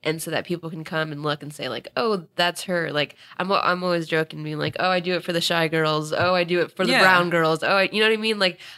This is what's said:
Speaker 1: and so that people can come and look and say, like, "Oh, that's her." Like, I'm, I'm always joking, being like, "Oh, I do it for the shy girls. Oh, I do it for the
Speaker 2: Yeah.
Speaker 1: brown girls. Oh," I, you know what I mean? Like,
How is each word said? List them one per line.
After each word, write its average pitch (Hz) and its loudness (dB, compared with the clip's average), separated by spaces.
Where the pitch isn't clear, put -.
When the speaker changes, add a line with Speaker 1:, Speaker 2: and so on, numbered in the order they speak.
Speaker 1:
and 156 -4
so 165 -8
that 147 -4
people 165 -6
can 156 -10
come 156 -4
and 143 -10
look 151 -4
and 147 -12
say, 127 -8
like, - -8
"Oh, 214 0
that's 175 0
her." 165 -2
Like, 143 -2
I'm, 196 -4
I'm 180 2
always 170 0
joking, 160 -2
being 151 -6
like, 151 -2
"Oh, 185 0
I 185 2
do 180 -2
it 160 -4
for 180 -4
the 170 0
shy 165 2
girls. 156 0
Oh, 180 2
I 175 2
do 175 2
it - -2
for 190 0
the 247 2
Speaker 2:
Yeah. 247 4
Speaker 1:
brown 180 6
girls. 160 2
Oh," 117 0
I, 190 2
you 208 -2
know 214 4
what 220 2
I - -6
mean? 220 0
Like, 185 0